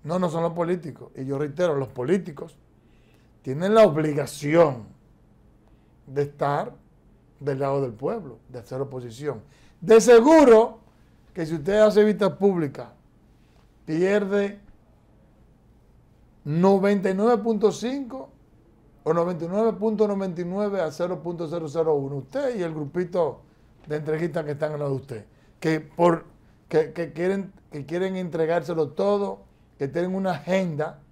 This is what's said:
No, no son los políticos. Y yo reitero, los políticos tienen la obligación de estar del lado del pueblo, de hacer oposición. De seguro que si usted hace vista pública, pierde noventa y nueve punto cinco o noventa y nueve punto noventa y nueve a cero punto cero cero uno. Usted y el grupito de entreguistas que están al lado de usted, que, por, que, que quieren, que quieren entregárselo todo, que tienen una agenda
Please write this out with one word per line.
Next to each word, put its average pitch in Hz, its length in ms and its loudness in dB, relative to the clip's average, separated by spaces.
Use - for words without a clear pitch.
No, 165 140 -4
no 180 100 0
son 165 140 -4
los 165 100 -2
políticos. 170 640 -6
Y 135 80 -10
yo 135 140 -6
reitero, 151 360 -2
los 135 140 -4
políticos 165 680 -4
tienen 165 320 -2
la 220 100 10
obligación 147 1000 2
de 139 160 -4
estar 143 520 -4
del 139 180 -4
lado 139 220 -2
del 127 120 -4
pueblo, 139 460 -8
de 127 100 -16
hacer 127 220 -12
oposición. 127 600 -10
De 220 200 8
seguro 240 800 8
que 170 140 -6
si 156 80 -6
usted 165 240 -2
hace 208 260 6
vista 208 320 2
pública, 160 560 -2
pierde 202 760 -2
noventa 190 640 2
y 190 60 0
nueve 214 280 2
punto 214 300 0
cinco 262 580 -8
o 156 120 -2
noventa 170 300 -2
y 165 40 -8
nueve 214 260 0
punto 214 320 0
noventa 196 340 -4
y 175 40 -6
nueve 196 360 -4
a 160 100 -2
cero 170 320 -6
punto 170 260 -8
cero 165 200 -6
cero 160 260 0
uno. 139 220 -4
Usted 254 400 -4
y 190 60 -4
el 165 120 -6
grupito 160 680 -4
de 151 100 -6
entreguistas 156 480 -4
que 147 80 -8
están 151 200 -6
al 147 80 -8
lado 143 100 -4
de 135 60 -2
usted, 120 280 -12
que, 156 220 -2
por, 165 460 0
que, 156 240 0
que 165 200 -8
quieren, 185 400 -4
que 143 160 -12
quieren 185 300 -4
entregárselo 165 720 -2
todo, 196 520 -2
que 135 100 -4
tienen 175 260 -4
una 190 180 -2
agenda 170 680 -4